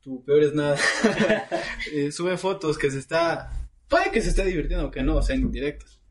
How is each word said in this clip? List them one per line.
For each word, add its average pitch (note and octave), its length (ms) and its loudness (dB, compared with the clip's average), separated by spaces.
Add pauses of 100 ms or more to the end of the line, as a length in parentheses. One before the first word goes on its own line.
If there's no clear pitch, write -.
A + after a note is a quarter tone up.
tu C3 240 -12
peor D3 200 6
es D3 100 0
nada, D3 240 0 (560)
<laughs> - 580 -6
eh, D3 200 -2
sube F3+ 240 -2
fotos F#3 420 -2
que C#3+ 140 0
se C3+ 80 -4
está, D#3+ 500 -2 (380)
puede F#4 240 4
que A3+ 80 2
se F3 80 0
esté F#3+ 160 2
divirtiendo, F3 400 -2
aunque C3 180 -6
no, D3+ 140 2
o C#3 60 2
sea, C3+ 120 2
en C3 80 0
indirectas. C3 580 -6 (100)